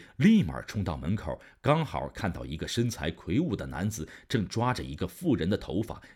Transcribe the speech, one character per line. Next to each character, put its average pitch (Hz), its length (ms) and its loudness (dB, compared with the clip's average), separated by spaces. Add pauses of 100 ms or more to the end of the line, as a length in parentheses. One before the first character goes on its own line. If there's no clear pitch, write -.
(160)
立 202 260 8
马 71 200 -2
冲 101 240 -4
到 85 100 -2
门 71 180 0
口， - 280 -4 (180)
刚 151 260 2
好 69 220 -6
看 - 240 -4
到 65 140 -6
一 69 100 -8
个 82 100 -6
身 117 240 0
材 82 220 -4
魁 85 260 -2
梧 151 160 2
的 - 120 -4
男 71 240 -2
子 78 180 -6 (220)
正 107 180 0
抓 123 260 0
着 - 80 -6
一 69 140 -8
个 87 100 -4
妇 143 300 0
人 85 140 2
的 101 80 2
头 - 240 -2
发， - 200 -6 (140)